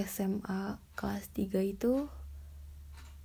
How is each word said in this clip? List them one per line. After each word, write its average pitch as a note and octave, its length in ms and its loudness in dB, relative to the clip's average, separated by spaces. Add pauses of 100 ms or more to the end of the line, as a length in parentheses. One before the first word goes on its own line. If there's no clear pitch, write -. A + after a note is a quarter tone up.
S F#3+ 160 -2
M G3 240 2
A G3 320 0 (180)
kelas G3+ 380 -4
tiga F#3+ 320 4
itu, A#3+ 420 4 (1200)